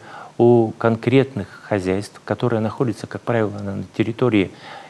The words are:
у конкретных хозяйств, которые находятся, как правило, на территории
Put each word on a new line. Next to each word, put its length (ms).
у 400
конкретных 680
хозяйств, 600
которые 380
находятся, 460
как 140
правило, 380
на 240
территории 540